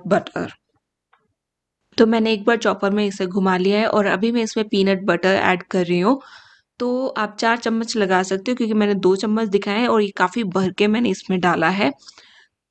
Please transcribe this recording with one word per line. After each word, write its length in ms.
बटर। 460
तो 80
मैंने 260
एक 120
बार 120
चॉपर 340
में 160
इसे 200
घुमा 300
लिया 220
है 80
और 200
अभी 260
मैं 100
इसमें 260
पीनट 360
बटर 300
ऐड 280
कर 240
रही 140
हूँ। 200
तो 280
आप 340
चार 160
चम्मच 400
लगा 260
सकते 280
हो 40
क्योंकि 200
मैंने 200
दो 220
चम्मच 320
दिखाए 300
हैं 100
और 140
ये 80
काफ़ी 340
भर 280
के 140
मैंने 220
इसमें 320
डाला 280
है। 240